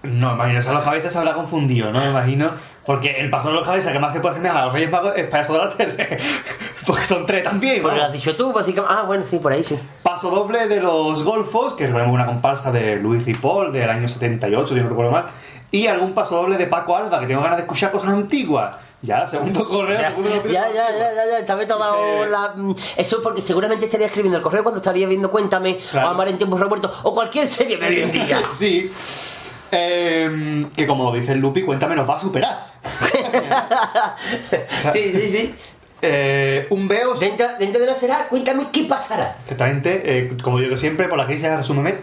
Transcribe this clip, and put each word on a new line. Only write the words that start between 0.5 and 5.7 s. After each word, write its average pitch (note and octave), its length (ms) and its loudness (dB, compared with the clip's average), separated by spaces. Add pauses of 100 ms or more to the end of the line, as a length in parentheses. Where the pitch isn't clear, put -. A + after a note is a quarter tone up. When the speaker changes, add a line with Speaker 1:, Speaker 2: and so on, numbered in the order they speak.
Speaker 1:
o - 20 -2
sea, C3 100 -2
los D3 120 2
cabezas D#3+ 280 0
se F3 60 0
habrá D#3+ 160 2
confundido, C#3 580 0
¿no? B2 80 2
Me C#3 80 0
imagino, C#3 440 2 (340)
porque C#3 340 0
el C#3+ 100 -2
paso C3+ 180 0
de D#3 80 0
los E3+ 100 0
cabezas F3 260 0
que C#3+ 60 0
más D3 160 0
se E3+ 60 -2
puede E3+ 140 0
asemejar E3+ 240 0
a C3 80 2
los B2+ 60 -2
Reyes D#3 200 0
Magos F#3 240 0
es G#3+ 100 0
payaso D3 280 0
de D#3+ 40 4
la G3 120 2